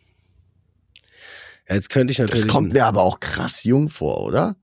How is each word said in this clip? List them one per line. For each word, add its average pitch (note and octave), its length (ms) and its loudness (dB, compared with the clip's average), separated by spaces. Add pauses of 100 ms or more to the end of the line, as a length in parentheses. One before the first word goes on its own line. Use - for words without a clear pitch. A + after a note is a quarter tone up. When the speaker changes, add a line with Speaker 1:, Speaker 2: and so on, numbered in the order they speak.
(1700)
Speaker 1:
Jetzt G2+ 220 -4
könnte C3 220 2
ich C3 80 -2
natürlich A2 260 2
Speaker 2:
Das A2 60 0
kommt - 180 2
Speaker 1:
ein F#2+ 40 -4
Speaker 2:
mir B2+ 120 4
aber G#2 160 2
auch F#2 200 0
krass - 420 -4
jung C#3 260 2
vor, C#2+ 320 -4
oder? C3 420 -2